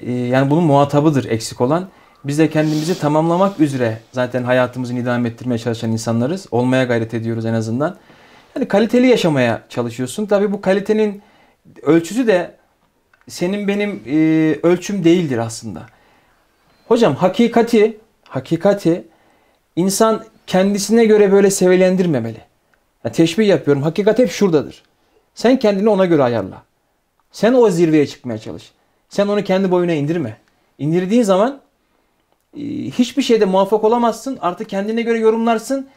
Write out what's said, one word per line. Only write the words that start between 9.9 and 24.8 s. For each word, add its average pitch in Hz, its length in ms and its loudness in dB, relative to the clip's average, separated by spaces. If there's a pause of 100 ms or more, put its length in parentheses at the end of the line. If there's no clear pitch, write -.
Tabii 202 260 0
bu 202 80 -6
kalitenin 202 600 -2 (600)
ölçüsü 170 440 0
de 180 280 0 (760)
senin 196 400 -4
benim, 202 380 -4
e, 131 80 -4 (480)
ölçüm 180 420 0
değildir 165 340 2
aslında. 113 440 -8 (1080)
Hocam 220 260 2
hakikati, 226 840 2 (300)
hakikati 180 760 -2 (720)
insan 196 480 0 (220)
kendisine 202 580 0
göre 208 280 4
böyle 196 180 4
sevilendirmemeli. 180 880 0 (640)
Ya 117 80 -6
teşbih 165 360 2
yapıyorum. 143 340 2
Hakikat 196 360 0
hep 247 120 2
şuradadır. 165 520 -2 (520)